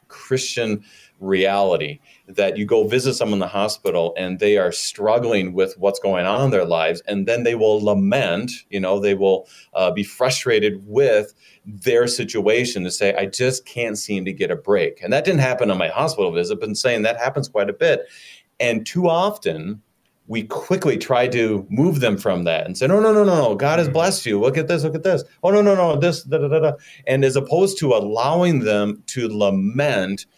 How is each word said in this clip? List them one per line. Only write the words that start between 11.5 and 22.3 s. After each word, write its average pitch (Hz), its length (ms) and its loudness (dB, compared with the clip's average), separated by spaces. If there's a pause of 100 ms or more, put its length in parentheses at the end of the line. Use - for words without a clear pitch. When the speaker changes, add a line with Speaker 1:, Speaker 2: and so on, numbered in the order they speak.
Speaker 1:
their 117 420 0
situation 110 760 0
to 90 80 -6
say, 98 240 0
"I 98 120 -2
just 127 380 -2
can't 113 320 -6
seem 95 280 -6
to 95 80 -6
get 90 180 -4
a 87 60 -4
break." 92 440 0
And 101 120 -4
that 147 100 0
didn't 175 160 2
happen 123 320 0
on 92 60 -2
my 85 100 0
hospital 104 460 -2
visit, 87 260 -2
but 110 80 -6
I'm 107 80 -6
saying 117 280 -2
that 110 140 0
happens 135 300 -4
quite 104 220 -2
a 202 40 -4
bit. 156 320 0 (540)
And 117 260 -2
too 175 240 -2
often, 107 720 -2 (460)
we 113 160 -6
quickly 143 540 -2
try 123 300 0
to 110 420 0
move 143 320 2
them 107 160 2
from 90 280 -2